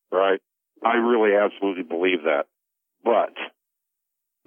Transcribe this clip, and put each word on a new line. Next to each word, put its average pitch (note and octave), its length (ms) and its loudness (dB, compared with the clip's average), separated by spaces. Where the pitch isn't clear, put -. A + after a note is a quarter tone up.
right? G2 300 0
I A#2 120 0
really A#2 420 2
absolutely G2 460 -2
believe E2+ 400 -2
that. D2 240 -2
But G#2 260 0